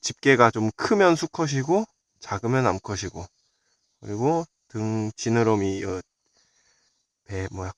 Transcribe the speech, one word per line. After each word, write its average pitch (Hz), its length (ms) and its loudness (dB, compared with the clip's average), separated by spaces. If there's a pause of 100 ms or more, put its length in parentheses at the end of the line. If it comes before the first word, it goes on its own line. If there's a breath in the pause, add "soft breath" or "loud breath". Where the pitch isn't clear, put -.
집게가 120 500 4
좀 110 240 0
크면 190 400 4
수컷이고 156 720 -2 (340)
작으면 120 480 -2
암컷이고, 92 580 -6 (760)
그리고 127 440 -2 (220)
등 110 480 -4
지느러미, 107 720 0
어, 92 160 -8 (1200)
배, 95 260 -8
뭐야, 92 260 -10